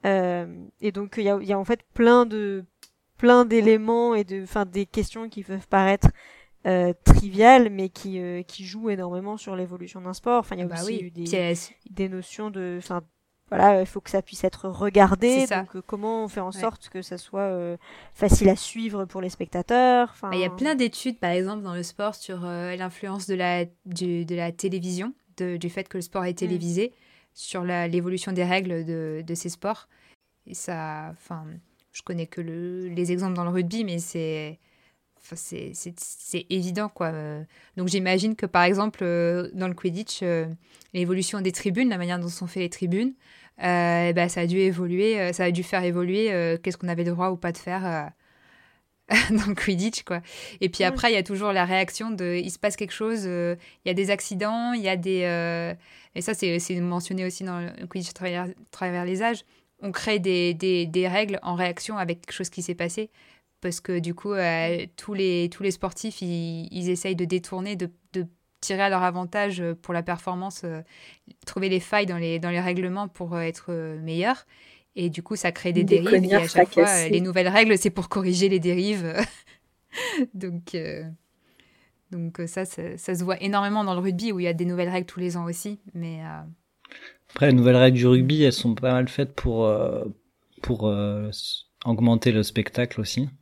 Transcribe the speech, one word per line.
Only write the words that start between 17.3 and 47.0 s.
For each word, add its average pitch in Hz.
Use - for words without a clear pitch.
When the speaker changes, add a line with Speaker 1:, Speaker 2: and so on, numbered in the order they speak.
Speaker 1:
euh, 175
facile 202
à 190
suivre 208
pour 185
les 185
spectateurs, 240
enfin 196
Speaker 2:
Bah, 185
il 185
y 185
a 180
plein 262
d'études, 247
par 180
exemple, 190
dans 180
le 180
sport 208
sur, 180
euh, 175
l'influence 185
de 190
la, 180
du, 175
de 175
la 170
télévision, 185
de, 180
du 170
fait 190
que -
le -
sport 180
est 180
Speaker 1:
Mm. 175
Speaker 2:
télévisé, 180
sur -
la, 175
l'évolution 180
des 180
règles 180
de, 160
de 165
ces 175
sports. 202
Et 180
ça, 156
enfin, 165
je -
connais 170
que -
le, 175
les 175
exemples 185
dans 175
le 175
rugby, 185
mais 175
c'est, 160
enfin, -
c'est, -
c'est, 175
c'est -
évident, 185
quoi. -
Euh, 151
donc, 180
j'imagine 190
que, -
par 175
exemple, 196
euh, 170
dans 185
le 180
Quidditch, 180
euh, 170
l'évolution 185
des 185
tribunes, 208
la 202
manière 175
dont 175
sont 170
faites 185
les 175
tribunes, 190
euh, 175
bah, 175
ça 175
a 170
dû 175
évoluer, 190
euh, 180
ça 185
a 180
dû 175
faire 180
évoluer, 180
euh, 170
qu'est-ce 175
qu'on 180
avait 170